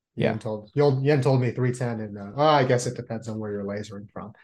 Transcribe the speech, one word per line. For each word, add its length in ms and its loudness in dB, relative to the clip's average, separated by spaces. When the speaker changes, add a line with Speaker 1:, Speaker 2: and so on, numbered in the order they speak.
Speaker 1:
Yeah. 140 0
Speaker 2:
Yen 100 -2
told, 340 -8
Yen, 300 4
Yen 180 4
told 200 4
me 100 0
three 220 0
ten 260 -4
and, 180 -10
uh, 160 -12
well, 140 4
I 160 6
guess 240 2
it 80 -4
depends 320 -10
on 120 -6
where 120 -6
you're 140 -4
lasering 440 -8
from. 220 -14